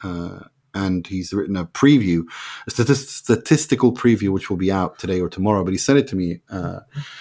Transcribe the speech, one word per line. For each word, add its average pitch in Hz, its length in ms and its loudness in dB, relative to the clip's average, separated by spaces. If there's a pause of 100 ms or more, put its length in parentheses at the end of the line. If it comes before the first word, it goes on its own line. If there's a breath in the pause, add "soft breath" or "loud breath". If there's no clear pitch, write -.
uh, 87 380 -10 (340)
and 92 320 -2
he's 92 260 -8
written 98 240 -4
a 87 80 -4
preview, 95 600 4 (420 loud breath)
a - 40 -10
statist-, 135 460 0
statistical 139 800 2
preview, 104 340 2
which 95 220 -2
will 92 80 -2
be 92 120 0
out 92 280 0
today 92 220 -2
or 87 100 -2
tomorrow. 98 340 0
But 95 80 -2
he 92 60 0
sent 143 200 4
it 135 100 2
to 98 80 -4
me, 87 240 -2 (100)
uh, 90 300 -8 (400 loud breath)